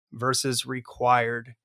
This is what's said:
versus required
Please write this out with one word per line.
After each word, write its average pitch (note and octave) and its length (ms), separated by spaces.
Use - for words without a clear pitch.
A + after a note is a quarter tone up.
versus B2 540
required A#2+ 880